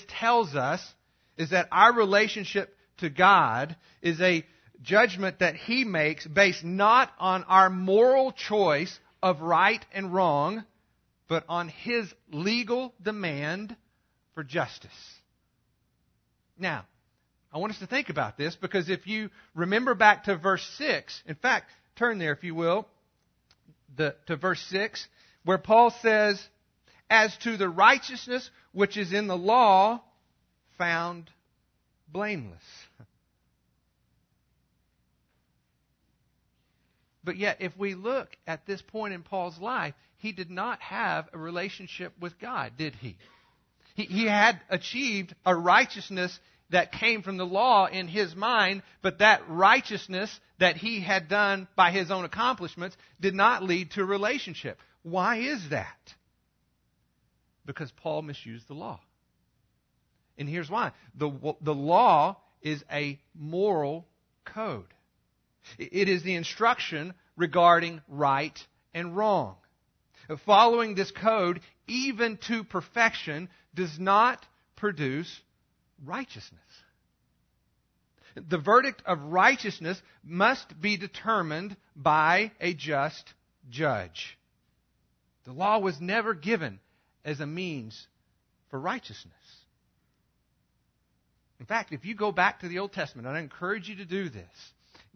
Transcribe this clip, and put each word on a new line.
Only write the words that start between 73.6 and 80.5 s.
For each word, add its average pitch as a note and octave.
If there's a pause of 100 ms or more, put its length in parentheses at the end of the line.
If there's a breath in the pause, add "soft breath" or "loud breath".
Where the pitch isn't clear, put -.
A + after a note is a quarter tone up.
does D#3+
not G3+ (320)
produce D3+ (760)
righteousness. D#3+ (1700 soft breath)
The E3+
verdict A3+
of E3+
righteousness F#3 (220 soft breath)
must F3